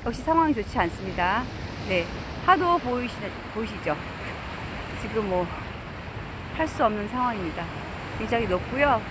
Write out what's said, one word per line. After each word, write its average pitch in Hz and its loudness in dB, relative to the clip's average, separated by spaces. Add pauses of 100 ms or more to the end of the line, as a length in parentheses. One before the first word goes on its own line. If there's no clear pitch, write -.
역시 240 -2
상황이 320 6
좋지 220 -2
않습니다. 185 2 (440)
네, 175 2 (400)
파도 349 6
보이시-, 247 0 (380)
보이시죠? 208 -2 (1080)
지금 214 0
뭐 180 4 (1120)
할 320 2
수 302 0
없는 208 2
상황입니다. 214 0 (540)
굉장히 226 2
높고요. 233 4